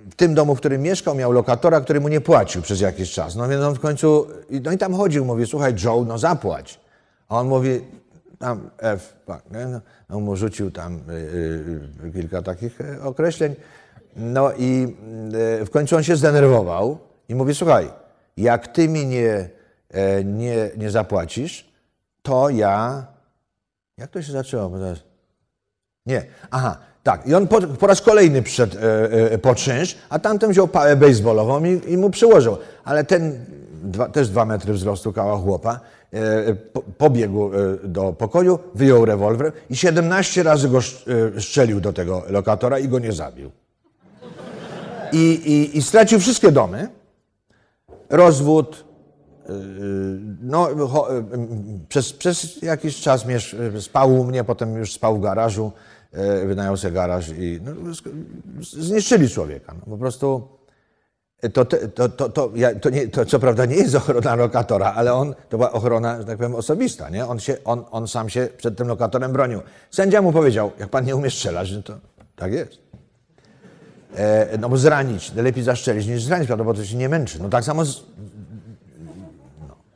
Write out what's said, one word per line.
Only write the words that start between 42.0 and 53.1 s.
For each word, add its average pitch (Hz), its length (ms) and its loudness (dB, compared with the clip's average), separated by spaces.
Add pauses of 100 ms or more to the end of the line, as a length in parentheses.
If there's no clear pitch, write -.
lokatora 107 500 0
i 135 80 -4
go 127 120 0
nie 113 120 -4
zabił. 71 400 -10 (1600)
I, 156 60 2
i, 151 600 2
i 147 40 0
stracił 220 380 4
wszystkie 214 320 4
domy, 120 380 0 (1200)
rozwód, 156 760 4 (640)
e, - 20 -12 (880)
no, 156 260 0
cho-, 139 440 -2
e, 123 120 -4 (640)
przez, - 240 -2
przez - 480 -4
jakiś 156 400 -4
czas 131 240 2